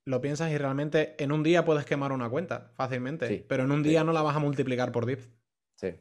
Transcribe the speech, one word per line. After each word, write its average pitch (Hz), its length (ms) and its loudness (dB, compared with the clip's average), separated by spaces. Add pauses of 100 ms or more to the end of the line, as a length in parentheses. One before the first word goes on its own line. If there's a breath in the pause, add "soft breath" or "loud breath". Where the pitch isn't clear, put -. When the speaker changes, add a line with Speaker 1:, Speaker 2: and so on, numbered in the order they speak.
Speaker 1:
lo 131 160 -2
piensas 147 300 -2
y 147 60 0
realmente 143 680 0
en 139 80 -2
un 156 120 2
día 165 220 4
puedes 151 200 2
quemar 139 260 -2
una 127 180 -2
cuenta 127 460 -6
fácilmente, 131 520 -4
Speaker 2:
Sí, 104 200 -4
Speaker 1:
pero 131 180 0
en 139 60 0
un 147 120 2
Speaker 2:
sí. 151 60 2
Speaker 1:
día 160 140 6
no 165 100 2
la 160 80 2
vas 147 140 0
a 156 40 2
multiplicar 127 520 0
por 117 140 -2
diez. 127 240 -6 (460)
Speaker 2:
Sí. - 260 -6